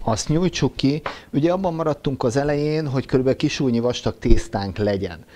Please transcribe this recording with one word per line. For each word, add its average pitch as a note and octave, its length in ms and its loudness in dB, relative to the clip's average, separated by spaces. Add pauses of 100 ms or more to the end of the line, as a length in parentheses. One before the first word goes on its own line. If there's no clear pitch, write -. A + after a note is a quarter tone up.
azt - 280 -2
nyújtsuk D#3 480 0
ki, C#3+ 260 0 (300)
ugye D3+ 200 2
abban F#3 220 -2
maradtunk D3+ 480 -2
az A#2+ 140 0
elején, D3 520 0
hogy B2+ 180 -2
körülbelül C3 320 2
kisújnyi C3 420 0
vastag A#2 380 -2
tésztánk G2+ 600 2
legyen. G2 460 -2 (100)